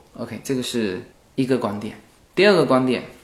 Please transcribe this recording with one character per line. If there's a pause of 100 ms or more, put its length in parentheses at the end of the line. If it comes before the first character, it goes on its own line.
(160)
OK，
这
个
是 (340)
一
个
观
点。 (400)
第
二
个
观
点， (220)